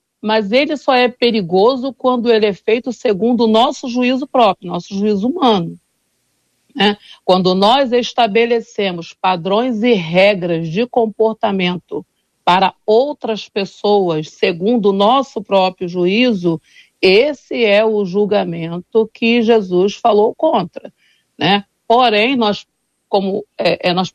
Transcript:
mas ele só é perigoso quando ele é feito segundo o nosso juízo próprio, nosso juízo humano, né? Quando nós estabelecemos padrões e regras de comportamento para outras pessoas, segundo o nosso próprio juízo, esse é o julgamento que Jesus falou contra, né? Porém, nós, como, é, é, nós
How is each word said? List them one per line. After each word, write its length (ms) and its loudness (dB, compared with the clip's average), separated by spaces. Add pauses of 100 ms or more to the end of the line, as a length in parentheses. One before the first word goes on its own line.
(220)
mas 320 -2
ele 240 0
só 160 -2
é 160 2
perigoso 840 0
quando 400 -2
ele 140 2
é 80 0
feito 400 -4
segundo 500 0
o 40 2
nosso 420 2
juízo 360 -2
próprio, 460 0
nosso 260 -8
juízo 300 0
humano, 500 0 (960)
né? 240 0 (260)
Quando 320 2
nós 360 2
estabelecemos 1200 -2
padrões 720 -2
e 100 4
regras 760 0
de 160 -2
comportamento 1200 -2 (380)
para 320 2 (100)
outras 640 -2
pessoas, 800 -2
segundo 600 0
o 40 0
nosso 480 0
próprio 460 -2
juízo, 760 0 (400)
esse 640 0
é 200 2
o 220 -2
julgamento 1080 -4
que 300 0
Jesus 540 2
falou 400 0
contra, 580 -4 (440)
né? 280 0 (220)
Porém, 480 2
nós, 320 -2 (400)
como, 380 -2 (120)
é, 320 -2
é, 40 0
nós 220 -2